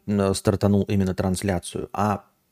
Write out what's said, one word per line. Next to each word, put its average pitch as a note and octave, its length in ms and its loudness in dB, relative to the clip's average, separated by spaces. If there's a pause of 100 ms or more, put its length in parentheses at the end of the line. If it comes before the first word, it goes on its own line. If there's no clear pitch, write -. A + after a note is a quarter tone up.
на-, G2 280 0
стартанул G2+ 500 2
именно G2 300 0
трансляцию, F#2 760 -4
а G#2 320 -2 (280)